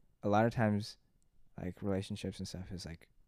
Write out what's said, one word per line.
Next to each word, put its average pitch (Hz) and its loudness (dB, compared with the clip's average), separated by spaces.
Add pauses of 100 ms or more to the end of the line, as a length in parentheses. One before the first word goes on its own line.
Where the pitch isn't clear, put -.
(220)
a 107 0
lot 104 6
of 117 2
times, 107 2 (640)
like, 90 -8
relationships 98 -4
and 95 -6
stuff 92 -10
is, 87 -10
like, - -14 (200)